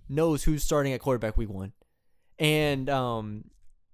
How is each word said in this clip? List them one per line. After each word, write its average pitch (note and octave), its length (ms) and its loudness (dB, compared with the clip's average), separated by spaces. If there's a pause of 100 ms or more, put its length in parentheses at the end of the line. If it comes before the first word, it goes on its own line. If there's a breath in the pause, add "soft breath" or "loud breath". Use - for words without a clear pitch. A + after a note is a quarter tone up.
knows D3+ 340 2
who's D#3 220 2
starting C#3 300 2
at A#2+ 60 -4
quarterback A2+ 360 0
week A2+ 140 0
one. F#2+ 240 -10 (680)
And, D3+ 500 2
um, A2+ 540 -2 (500)